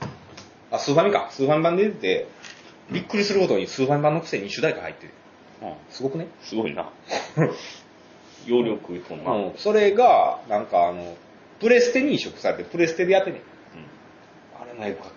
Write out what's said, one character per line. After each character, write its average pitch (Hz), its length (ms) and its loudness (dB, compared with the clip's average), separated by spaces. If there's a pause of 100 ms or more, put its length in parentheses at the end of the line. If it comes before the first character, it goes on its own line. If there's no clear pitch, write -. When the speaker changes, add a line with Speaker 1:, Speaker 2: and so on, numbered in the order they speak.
(720)
Speaker 1:
あ、 - 80 -2
ス 147 120 -2
ー - 20 2
フ 156 60 4
ァ 185 60 6
ミ 202 60 2
か。 - 200 0
ス 135 120 -4
ー - 20 4
フ 143 60 4
ァ 151 60 4
ミ 160 60 2
版 170 140 2
で 202 80 4
出 214 60 0
て - 100 -12
て、 92 260 0 (640)
Speaker 2:
う 185 40 -8
ん。 - 20 -2
Speaker 1:
び 180 60 -4
っ - 40 -8
く 220 120 -4
り 202 60 2
す 196 100 -2
る 196 60 2
こ 180 80 4
と 107 100 2
に 92 100 -2
ス - 160 -4
ー - 20 2
フ 139 60 2
ァ 147 60 4
ミ 147 60 0
版 151 100 4
の 165 80 -2
く - 60 -12
せ 120 120 -4
に 98 100 -8
主 120 120 -8
題 156 120 2
歌 - 80 -10
入 80 100 -10
っ - 40 -16
て 82 120 -20
る。 76 60 -20 (500)
Speaker 2:
う - 40 -10
ん。 85 60 -10 (160)
Speaker 1:
す - 140 -10
ご 135 60 -2
く 165 80 -6
ね？ 165 100 -8 (140)
Speaker 2:
す - 140 -12
ご 110 120 0
い 73 60 -6
な。 82 180 -8 (760)
Speaker 1:
<laughs> - 800 -20
Speaker 2:
容 120 160 4
量 110 100 -2
食 87 240 -10
い - 40 -12
と - 140 -14
ん 78 80 -12
な。 - 80 -4
Speaker 1:
う 107 80 0 (120)
ん。 - 40 -12
そ 208 160 -2
れ 208 220 6
が、 208 460 6 (100)
な 104 100 0
ん 110 60 -4
か 87 220 2
あ 87 40 -4
の、 87 240 -10 (440)
プ 220 100 2
レ 247 100 8
ス - 140 4
テ 262 80 2
に 277 140 2
移 - 40 0
植 - 200 -10
さ 92 120 0
れ - 60 -4
て、 90 80 -8
プ - 120 -10
レ 170 100 4
ス 165 100 -6
テ 185 80 0
で 185 80 4
や 190 80 6
っ - 20 0
て 180 80 -6
ん - 20 -8
ね 123 60 -14
ん。 - 40 -18
Speaker 2:
う - 20 -20
ん。 - 40 -20 (1120)
Speaker 1:
あ - 40 -16
れ 123 80 -16
も 110 120 -10
エ 101 60 -4
グ - 60 -8
か - 120 -18
っ - 80 -18